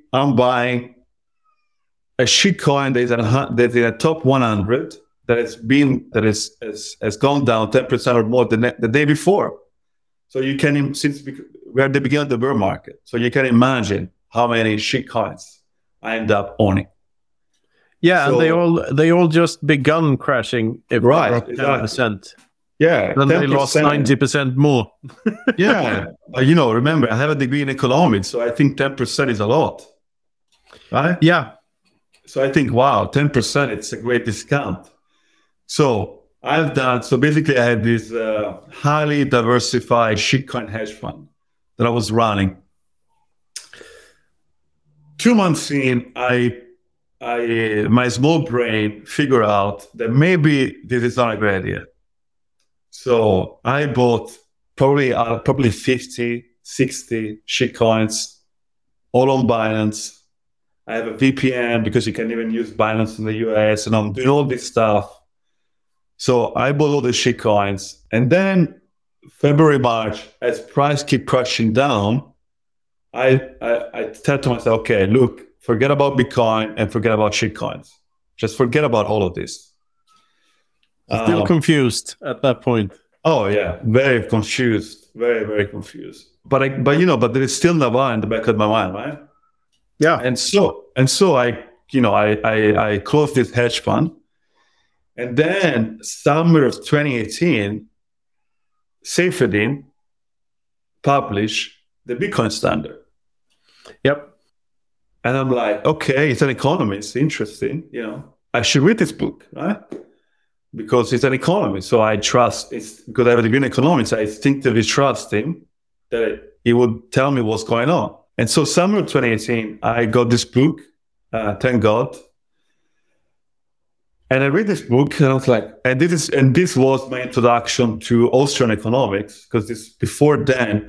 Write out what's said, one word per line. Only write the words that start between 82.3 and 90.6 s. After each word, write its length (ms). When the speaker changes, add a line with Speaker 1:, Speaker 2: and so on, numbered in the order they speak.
Speaker 2:
that 200
point. 300
Speaker 1:
Oh, 240
yeah. 360
Very 440
confused. 880
Very, 300
very 220
confused. 600
But 180
I, 60
but, 300
you 60
know, 120
but 160
there 100
is 120
still 180
Naval 360
in 120
the 60
back 200
of 100
my 100
mind, 260
right? 260
Speaker 2:
Yeah. 200
Speaker 1:
And 180
so, 480